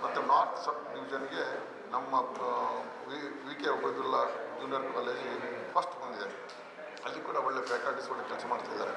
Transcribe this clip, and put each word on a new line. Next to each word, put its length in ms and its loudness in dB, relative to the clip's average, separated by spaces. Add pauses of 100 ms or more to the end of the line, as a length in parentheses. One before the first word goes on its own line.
ಮತ್ತು 180 2
ನಾರ್ತ್ 420 6
ಸಬ್ 300 -2
ಡಿವಿಷನ್‌ಗೆ 500 -2 (480)
ನಮ್ಮ, 220 0
ಆ, 360 2 (580)
ವಿ, 400 -6
ವಿ 160 -4
ಕೆ 60 6
ಉಬೈದುಲ್ಲಾ 520 4 (380)
ಜೂನಿಯರ್ 340 0
ಕಾಲೇಜ್ 300 0 (500)
ಫಸ್ಟ್ 280 2
ಬಂದಿದೆ. 240 -4 (800)
ಅಲ್ಲಿ 160 -4
ಕೂಡ 160 -2
ಒಳ್ಳೆ 300 2
ಫ್ಯಾಕಲ್ಟೀಸ್ 440 0
ಒಳ್ಳೆ 180 -4
ಕೆಲಸ 200 -4
ಮಾಡ್ತಿದ್ದಾರೆ. 480 0